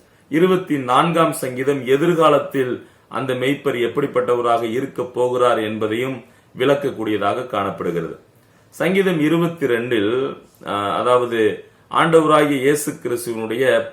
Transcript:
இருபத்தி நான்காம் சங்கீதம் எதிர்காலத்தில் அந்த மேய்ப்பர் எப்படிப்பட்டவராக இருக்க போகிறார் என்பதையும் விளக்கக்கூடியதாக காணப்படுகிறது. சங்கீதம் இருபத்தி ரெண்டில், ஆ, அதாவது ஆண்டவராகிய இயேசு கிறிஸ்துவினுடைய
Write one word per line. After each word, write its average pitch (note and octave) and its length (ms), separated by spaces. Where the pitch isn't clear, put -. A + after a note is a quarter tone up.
இருபத்தி E3+ 480
நான்காம் D3+ 560
சங்கீதம் C3 520
எதிர்காலத்தில் C#3 1040
அந்த B2+ 260
மேய்ப்பர் C3 420
எப்படிப்பட்டவராக A#2+ 960
இருக்க C3 320
போகிறார் B2 560
என்பதையும் A2 640
விளக்கக்கூடியதாக A2 880
காணப்படுகிறது. F2 720
சங்கீதம் F#3 500
இருபத்தி E3 460
ரெண்டில், A#2+ 720
ஆ, G2+ 340
அதாவது A#2 680
ஆண்டவராகிய D3+ 600
இயேசு C#3+ 400
கிறிஸ்துவினுடைய A#2 1000